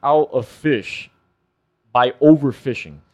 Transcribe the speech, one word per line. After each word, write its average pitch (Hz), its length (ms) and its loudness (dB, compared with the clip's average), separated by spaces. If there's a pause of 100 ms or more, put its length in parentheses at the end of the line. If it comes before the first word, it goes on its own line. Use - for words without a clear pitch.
out 147 280 0
of 120 140 -4
fish - 640 -6 (840)
by 123 200 0 (100)
overfishing. 135 760 0 (160)